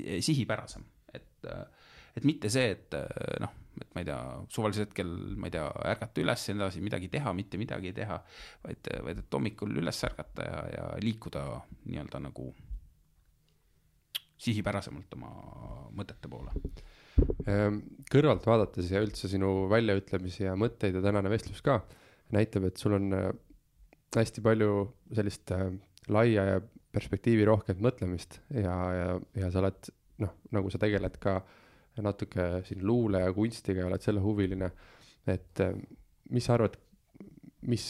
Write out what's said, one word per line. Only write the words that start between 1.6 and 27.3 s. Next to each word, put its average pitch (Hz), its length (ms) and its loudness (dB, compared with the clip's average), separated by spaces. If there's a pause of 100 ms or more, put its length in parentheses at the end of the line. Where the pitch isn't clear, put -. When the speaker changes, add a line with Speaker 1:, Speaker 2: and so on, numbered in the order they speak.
Speaker 1:
et 117 80 -4
mitte 139 260 2
see, 120 220 2
et, - 220 -8
äh, - 480 -6
noh, - 100 -4 (300)
et - 120 -14
ma 90 80 -6
ei 85 40 -6
tea, 69 140 -4 (300)
suvalisel 104 380 0
hetkel, 90 240 -4 (260)
ma 87 100 -4
ei 87 40 -6
tea, 80 140 -2 (260)
ärgata - 300 -4
üles - 260 -2
ja 101 60 -2
nii 101 100 -2
edasi, 92 180 -4
midagi 98 280 -4
teha, 135 240 -2
mitte 95 240 -6
midagi 92 340 -6
ei - 20 -12
teha, 101 280 -6 (420)
vaid, - 260 -10 (140)
vaid 71 160 -6
et - 180 -4
hommikul 107 460 -2
üles - 240 -4
ärgata - 400 -8
ja, 80 160 -6 (100)
ja - 140 -8 (160)
liikuda 110 400 -4 (420)
nii-öelda - 380 -8
nagu 123 240 -10 (1900)
sihipärasemalt 101 800 -4
oma 58 140 -12 (640)
mõtete - 320 -12
poole. 64 240 -10 (960)
Speaker 2:
Ehm, 104 300 4 (300)
kõrvalt 135 360 6
vaadates 92 480 4
ja 98 80 4
üldse 101 280 -2
sinu 95 400 2
väljaütlemisi 98 760 2
ja 92 100 0
mõtteid 104 380 0
ja 92 80 0
tänane 101 280 2
vestlus 107 360 -2
ka 123 160 4 (520)
näitab, 104 360 4
et - 80 -4
sul 104 160 2
on, 98 200 2
äh, 95 180 0 (840)
hästi 113 280 2
palju 110 280 6 (440)
sellist, 101 360 -2
äh, 92 180 0 (440)
laia 107 400 6
ja 95 60 2 (360)
perspektiivirohket 104 880 4